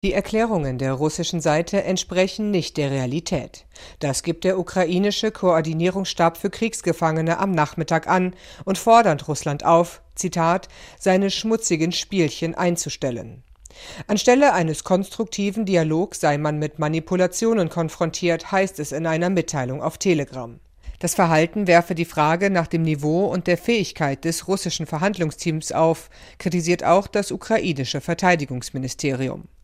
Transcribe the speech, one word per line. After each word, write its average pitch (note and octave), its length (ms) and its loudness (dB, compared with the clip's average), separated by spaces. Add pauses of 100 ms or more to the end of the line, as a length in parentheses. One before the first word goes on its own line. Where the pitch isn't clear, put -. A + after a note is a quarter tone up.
Die F3+ 60 0
Erklärungen G3 640 0
der C3+ 160 -2
russischen D#3 480 -2
Seite E3 420 0
entsprechen F#3+ 640 -2
nicht F#3 280 -2
der C#3+ 140 0
Realität. C3+ 760 -4 (340)
Das D3 240 -4
gibt E3+ 220 -4
der F#3 120 2
ukrainische F#3+ 760 0
Koordinierungsstab E3+ 1040 0
für G3+ 120 -4
Kriegsgefangene E3 920 -2
am G3 120 0
Nachmittag D#3+ 560 0
an F#3 260 2 (300)
und F#3+ 140 -2
fordert A3 500 4
Russland C#3+ 380 -4
auf, E3+ 360 4 (140)
Zitat, F3 540 0 (280)
„seine G3 320 2
schmutzigen F#3+ 600 0
Spielchen E3 640 -2
einzustellen.“ C3+ 880 -4 (640)
Anstelle B3 460 4
eines D#3+ 320 0
konstruktiven G3+ 800 -2
Dialogs E3+ 560 0
sei D3 160 2
man D3+ 200 -2
mit D3+ 220 -6
Manipulationen F3+ 880 0
konfrontiert, E3 840 -2
heißt F#3+ 300 0
es D3 140 -6
in D#3+ 140 -4
einer E3 220 0
Mitteilung D3 520 -2
auf A#2+ 160 -4
Telegram. C3 640 -2 (380)
Das - 160 -4
Verhalten E3+ 520 2
werfe E3+ 280 6
die E3 100 -2
Frage E3+ 440 2
nach F3 180 0
dem E3 160 0
Niveau D#3 420 0
und F3 200 -2
der F3 120 4
Fähigkeit E3+ 640 -2
des E3 240 -4
russischen F3+ 380 -4
Verhandlungsteams E3 880 -4
auf, D#3+ 360 2 (280)
kritisiert F3 480 0
auch F#3 220 4
das - 220 -2
ukrainische C#3 680 -2
Verteidigungsministerium. C3+ 1500 -2 (140)